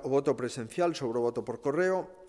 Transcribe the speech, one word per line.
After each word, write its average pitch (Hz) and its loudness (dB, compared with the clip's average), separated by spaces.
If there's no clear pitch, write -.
o - -2
voto 139 4
presencial 127 -2
sobre 120 -2
o 120 2
voto 120 0
por 113 -6
correo. 180 0